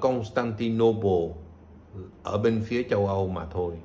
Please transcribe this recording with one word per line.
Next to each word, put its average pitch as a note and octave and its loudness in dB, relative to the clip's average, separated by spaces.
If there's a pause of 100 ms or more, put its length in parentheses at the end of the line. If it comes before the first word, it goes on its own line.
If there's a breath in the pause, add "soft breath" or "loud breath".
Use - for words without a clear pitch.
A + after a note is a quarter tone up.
Constantinople A2+ 2 (880)
ở - -2
bên A2 2
phía A#2+ -2
châu G2+ 2
Âu G2 0
mà F2 -4
thôi. F2 -2 (120)